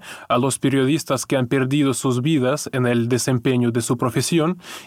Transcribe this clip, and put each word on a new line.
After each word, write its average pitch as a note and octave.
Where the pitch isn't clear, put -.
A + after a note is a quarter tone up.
a A#2+
los C3
periodistas C3+
que C#3+
han B2+
perdido C3+
sus B2
vidas D3
en B2+
el A#2+
desempeño B2
de A#2+
su A#2+
profesión, D3+